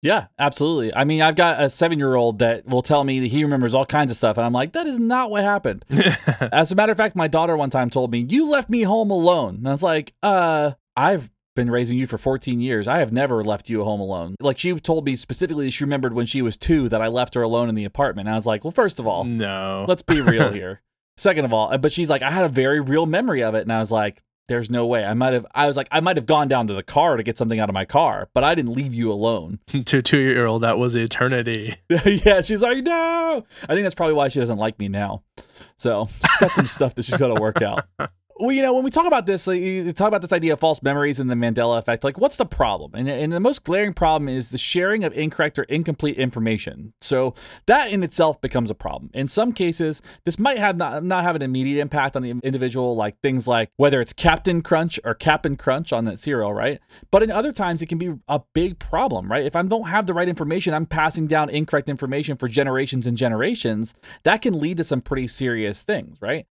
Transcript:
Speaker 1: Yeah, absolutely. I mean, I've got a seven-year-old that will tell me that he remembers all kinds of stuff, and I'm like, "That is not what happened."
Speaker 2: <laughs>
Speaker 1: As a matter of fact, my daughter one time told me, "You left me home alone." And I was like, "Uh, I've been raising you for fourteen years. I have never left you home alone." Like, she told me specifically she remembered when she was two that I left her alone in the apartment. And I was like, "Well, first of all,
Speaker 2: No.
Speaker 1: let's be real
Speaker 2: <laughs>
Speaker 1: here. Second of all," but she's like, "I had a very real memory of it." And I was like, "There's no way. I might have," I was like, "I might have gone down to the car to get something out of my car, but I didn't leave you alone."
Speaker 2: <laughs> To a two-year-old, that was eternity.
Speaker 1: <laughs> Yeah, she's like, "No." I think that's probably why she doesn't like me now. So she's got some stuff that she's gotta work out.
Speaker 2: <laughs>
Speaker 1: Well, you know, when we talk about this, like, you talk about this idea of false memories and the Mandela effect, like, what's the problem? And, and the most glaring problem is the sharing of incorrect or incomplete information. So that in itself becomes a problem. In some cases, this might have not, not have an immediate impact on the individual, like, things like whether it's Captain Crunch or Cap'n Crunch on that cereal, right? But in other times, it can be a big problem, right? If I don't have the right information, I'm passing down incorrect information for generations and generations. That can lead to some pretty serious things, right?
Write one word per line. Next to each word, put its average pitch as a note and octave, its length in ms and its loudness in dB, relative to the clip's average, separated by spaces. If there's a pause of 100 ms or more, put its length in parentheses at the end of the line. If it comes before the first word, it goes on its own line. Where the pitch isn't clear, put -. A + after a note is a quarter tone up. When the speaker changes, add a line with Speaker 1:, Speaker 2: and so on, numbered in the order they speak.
Speaker 1:
Yeah, F3+ 240 2 (120)
absolutely. C#3+ 560 0
I C3 80 2
mean, D#3 180 2
I've D#3 140 4
got E3 260 4
a C#3+ 80 2
seven-year-old C3 720 2
that A#2 280 2
will B2+ 140 0
tell C#3+ 220 4
me C3 160 0
that B2+ 80 0
he C#3+ 160 2
remembers B2+ 320 2
all C3 100 4
kinds D3 240 0
of A2+ 80 -4
stuff, A2 200 2
and A#2 80 2
I'm A#2+ 80 0
like, C3 200 0
"That E4 140 -2
is C4 100 -4
not A#3+ 320 2
what G#3 140 0
happened." G3 460 0
Speaker 2:
<laughs> C#3+ 640 2
Speaker 1:
As D#3 200 2
a F#3 40 0
matter G#3+ 160 2
of F#3+ 60 0
fact, G#3+ 180 0
my E3 120 0
daughter D#3+ 280 0
one C#3+ 140 -2
time B2 200 0
told B2+ 220 -2
me, A#2+ 160 -2
"You C#4+ 220 2
left C#4+ 200 0
me A#3 140 2
home G#3 280 2
alone." E3+ 440 2
And A2+ 120 -6
I C3+ 40 0
was C#3+ 120 -2
like, D#3+ 300 0 (100)
"Uh, E3 480 2 (240)
I've D3+ 340 2 (260)
been A#2+ 140 0
raising B2 300 0
you C3 80 -2
for A#2 100 -6
fourteen B2 440 -2
years. A2+ 260 -2
I C#3 100 0
have C3+ 140 0
never B2 320 0
left G#2 260 -4
you A2 140 -2
home G#2 160 -2
alone." F#2 400 -6
Like, C3+ 180 -2
she F3+ 160 -2
told D#3+ 320 -2
me C3+ 100 -2
specifically D3 540 -4
she C3+ 140 -4
remembered C3+ 300 -2
when A#2+ 120 -2
she C3+ 160 -4
was A#2 160 -2
two D3 320 2
that A2 120 0
I A2+ 60 0
left A#2+ 280 -2
her A#2+ 80 2
alone A#2 260 0
in A2 60 -2
the G#2+ 100 -4
apartment. G#2 420 -2
And A2 60 -2
I A2 40 0
was A2 100 -2
like, G#2+ 160 -2
"Well, D#3+ 80 -6
first G#3 260 2
of A#2+ 80 -6
all, F#2 180 0
Speaker 2:
No. G2 640 -4
Speaker 1:
let's F3+ 140 0
be D#3 180 2
real B2+ 300 4
Speaker 2:
<laughs> - 20 -6
Speaker 1:
here. F#2+ 300 -10 (340)
Second D#3 300 2
of A#2+ 80 0
all," A2 240 2
but C#3+ 140 2
she's E3 180 -2
like, C#3 140 2
"I C#3 80 0
had F#3 120 2
a E3 60 2
very C3+ 300 2
real D3 260 2
memory E3+ 380 0
of A2 100 0
it." A2 80 0
And A2+ 100 -4
I A2+ 80 2
was A2 120 -2
like, G#2+ 320 -2 (240)
"There's A#2+ 220 -2
no A#2+ 180 0
way. A#2 180 0
I G#2 80 -2
might B2+ 200 2
have," A#2+ 200 0
I D3 140 2
was C#3+ 100 0
like, C#3 140 -6
"I D3+ 80 2
might F3 160 2
have C3+ 100 -2
gone D3 220 4
down B2 200 2
to G#2 60 -4
the G2 100 -6
car D3+ 340 2
to A2+ 60 -4
get A2 140 -4
something A2+ 220 -2
out G#2+ 100 0
of G2 40 -4
my F#2+ 120 -2
car, G#2+ 480 0
but B2+ 120 2
I D#3+ 100 4
didn't B2 180 -2
leave C3+ 200 -4
you A#2 180 -2
alone." G2+ 560 -2
Speaker 2:
<laughs> C3+ 180 -4
To - 120 2
a C3 40 4
two-year-old, A#2+ 640 2
that A#2 140 2
was A#2+ 180 0
eternity. A#2 800 -2 (140)
Speaker 1:
<laughs> E3+ 160 2
Yeah, G3+ 360 6
she's G#3 200 0
like, B3 220 0
"No." E4 600 0 (200)
I D3 100 -2
think G3 100 0
that's F#3+ 120 -2
probably D#3+ 200 2
why C#3 140 2
she C#3 100 -2
doesn't A#2 180 0
like A2 220 -4
me G#2 80 -4
now. G2+ 360 -4 (540)
So A2+ 340 0
she's - 280 -2
got A2+ 120 4
some C3+ 160 0
stuff - 280 -2
that A#2+ 80 -8
she's - 140 -2
gotta B2 240 2
work G#2+ 200 0
out. G#2+ 240 -4 (140)
Speaker 2:
<laughs> - 100 -6 (300)
Speaker 1:
Well, A#3+ 120 0
you C4+ 120 6
know, B3+ 100 4
when C4 100 2
we C4+ 60 0
talk D#4+ 160 4
about C4 220 2
this, F#3+ 180 0
like, F#3 160 0
you F#3 320 -2
talk G3+ 140 2
about G#3+ 140 2
this F3 120 -2
idea D#3+ 200 2
of D3 60 -2
false D#3+ 220 2
memories C#3+ 380 0
and B2+ 100 -2
the B2 60 0
Mandela A#2 420 2
effect, A2+ 260 -2
like, C#3 140 -2
what's C4 200 0
the A3+ 80 0
problem? G2 500 -2
And, B2 120 -2
and D3 240 -4
the E3+ 80 -2
most B3+ 240 2
glaring G3 300 0
problem D#3 340 0
is B2+ 220 -4
the B2+ 80 -8
sharing F#3+ 460 0
of D#3 120 -4
incorrect D3+ 440 -2
or C3+ 40 -2
incomplete D#3 540 -2
information. A2+ 840 -4
So C3 340 0 (320)
that A#3+ 240 4
in G3 100 0
itself D#3+ 400 0
becomes A#2+ 300 -2
a - 20 -4
problem. C2+ 400 -10
In C3+ 140 -4
some A3+ 260 0
cases, E3 480 -2 (220)
this F3 160 -4
might C4 180 2
have G3+ 180 0
not, D3+ 280 -4
not F3+ 180 0
have F3 140 0
an D3 80 -4
immediate C3 360 -2
impact C#3+ 360 -2
on C3 80 -2
the A#2+ 80 -6 (120)
individual, B2+ 520 -2
like, G#2+ 260 -4
things C3 260 0
like A2+ 300 2
whether C#3 240 4
it's - 120 -4
Captain E3+ 500 2
Crunch E3 400 0
or E3 100 -2
Cap'n D3+ 420 0
Crunch C#3 380 -2
on A#2 120 0
that G#2 120 -4
cereal, A#2 340 -2
right? A2 280 -2 (320)
But G3+ 100 6
in A3 80 2
other A3+ 220 -2
times, F3 320 -4
it D#3 60 -12
can E3 100 -4
be E3+ 160 -4 (120)
a C#3+ 140 -2 (140)
big F3 240 -2
problem, A#2+ 520 -2
right? C3+ 140 -2
If D3 100 -4
I E3+ 60 0
don't G3 280 -2
have G3+ 180 0
the F3+ 80 -2
right F3 140 0
information, E3 440 -2
I'm D#3+ 140 -2
passing D#3+ 400 -2
down D3+ 240 0
incorrect D3+ 380 -2
information C#3+ 480 -4
for B2+ 100 -4
generations C3 580 0
and A#2+ 120 0
generations. A2+ 760 -2 (300)
That A3 180 2
can G3 180 0
lead E3 180 -2
to E3 60 -2
some C3 180 -2
pretty C3 260 -4
serious A2 560 -4
things, - 380 -6
right? C#3 280 -4